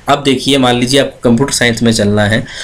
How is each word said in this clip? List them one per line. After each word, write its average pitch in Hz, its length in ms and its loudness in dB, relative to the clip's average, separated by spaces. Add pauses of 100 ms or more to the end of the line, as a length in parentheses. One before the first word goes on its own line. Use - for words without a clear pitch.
अब 143 140 0
देखिए, 135 340 0
मान 123 180 2
लीजिए 123 240 0
आपको - 300 -2
computer 135 240 2
science 120 300 -2
में 113 100 2
चलना 104 320 0
है 107 200 -2 (180)